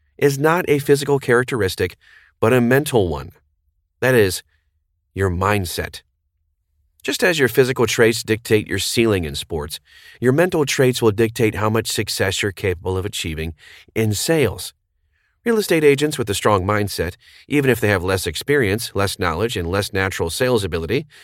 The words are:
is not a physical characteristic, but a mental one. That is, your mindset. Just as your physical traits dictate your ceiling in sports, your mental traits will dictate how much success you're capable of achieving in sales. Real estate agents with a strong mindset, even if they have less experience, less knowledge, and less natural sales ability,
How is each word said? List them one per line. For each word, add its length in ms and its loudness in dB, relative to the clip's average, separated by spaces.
is 220 0
not 320 0
a 80 4
physical 400 0
characteristic, 800 -2
but 140 4
a 80 4
mental 460 2
one. 240 -8
That 140 2
is, 280 2
your 160 -2
mindset. 720 -2
Just 200 -4
as 160 2
your 100 4
physical 380 2
traits 380 2
dictate 420 0
your 140 -4
ceiling 420 0
in 140 -6
sports, 420 -8
your 120 4
mental 340 2
traits 340 0
will 120 4
dictate 420 0
how 160 0
much 160 0
success 560 -4
you're 80 -2
capable 480 -4
of 80 -6
achieving 480 -8
in 180 0
sales. 640 -2
Real 120 2
estate 280 2
agents 340 4
with 120 -2
a 40 -2
strong 300 2
mindset, 500 -2
even 240 2
if 80 2
they 80 0
have 160 2
less 240 -2
experience, 720 -2
less 240 -2
knowledge, 360 -2
and 140 -4
less 220 -2
natural 380 -2
sales 340 0
ability, 420 -4